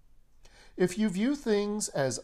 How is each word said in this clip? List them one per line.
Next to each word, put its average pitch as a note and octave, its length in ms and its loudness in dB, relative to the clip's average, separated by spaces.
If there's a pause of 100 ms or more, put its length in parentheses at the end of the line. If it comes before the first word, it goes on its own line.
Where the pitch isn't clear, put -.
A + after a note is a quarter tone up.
(760)
If F3+ 200 2
you G#3+ 120 2
view A3 260 0
things G#3 540 -2
as C3 340 0